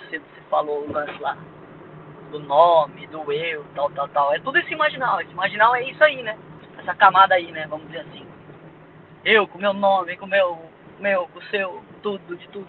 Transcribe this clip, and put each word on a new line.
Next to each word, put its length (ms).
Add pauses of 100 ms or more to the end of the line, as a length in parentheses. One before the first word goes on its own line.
você, 120
você 220 (100)
falou 320
o 80
lance 280
lá 160 (960)
do 80
nome, 680
do 240
eu, 420
tal, 180
tal, 180
tal. 240
É 60
tudo 200
esse 120
imaginal. 500
Esse 100
imaginal 440
é 80
isso 200
aí, 180
né? 160 (400)
Essa 160
camada 420
aí, 160
né? 160
Vamos 200
dizer 140
assim. 260 (1000)
Eu 220
com 100
meu 160
nome, 440
com 100
meu, 320 (400)
meu, 300
com 100
o 40
seu, 400 (200)
tudo, 320
de 140
tudo, 200